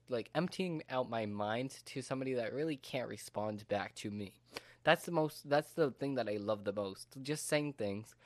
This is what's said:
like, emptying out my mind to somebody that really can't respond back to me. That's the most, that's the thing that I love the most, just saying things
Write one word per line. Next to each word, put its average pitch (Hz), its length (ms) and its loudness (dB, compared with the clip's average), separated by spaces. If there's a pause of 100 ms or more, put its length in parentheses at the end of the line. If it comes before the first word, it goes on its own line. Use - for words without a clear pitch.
like, 117 260 -2
emptying 175 560 -2
out 127 180 0
my 113 180 0
mind 107 580 -2
to - 180 -8
somebody 131 320 -2
that 113 180 0
really 151 240 -2
can't 123 320 -4
respond 107 600 -4
back 101 280 0
to 107 140 -4
me. 101 240 -6 (480)
That's 165 220 6
the 175 80 -4
most, 156 360 0
that's 143 260 4
the 147 180 4
thing 139 240 -2
that 113 120 2
I 104 100 0
love 101 260 0
the 101 80 2
most, 98 500 -4
just 147 240 -2
saying 147 280 2
things 104 520 -4